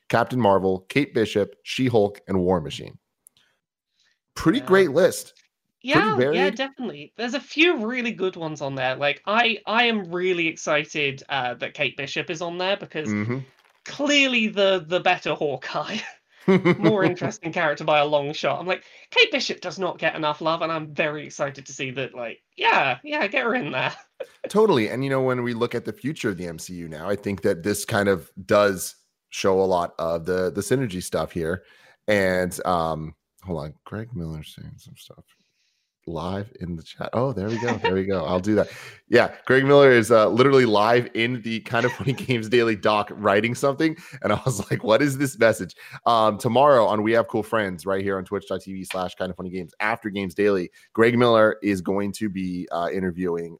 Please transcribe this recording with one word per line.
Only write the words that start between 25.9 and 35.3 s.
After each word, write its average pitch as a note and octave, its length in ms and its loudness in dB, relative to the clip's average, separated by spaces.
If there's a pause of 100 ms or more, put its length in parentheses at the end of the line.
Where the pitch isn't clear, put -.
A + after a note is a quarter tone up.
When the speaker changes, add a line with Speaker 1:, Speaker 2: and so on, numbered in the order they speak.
Speaker 1:
future B2+ 380 -6
of F#2 80 -2
the F2 100 -8
M E2 100 -10
C F#2 180 -14
U E2+ 120 -10
now, D#2 220 -8
I G2+ 80 0
think G2+ 240 -6
that F#2 220 0
this G#2 200 -2
kind G2+ 240 0
of F#2+ 240 0 (140)
does G#2 500 2 (340)
show F#2+ 300 0
a F#2+ 60 4
lot F2 340 0
of E2 260 -4
the, F2+ 260 -2
the G2+ 100 -4
synergy G#2+ 420 -2
stuff D#2+ 300 -4
here. E2+ 300 -4 (440)
And, F#2 580 0
um, D#2+ 480 -2 (300)
hold F2 220 -6
on, D2+ 80 -14 (100)
Greg A#2 320 -12
Miller's D#2+ 400 -10
saying D#2 220 -18
some - 180 -20
stuff - 300 -20 (800)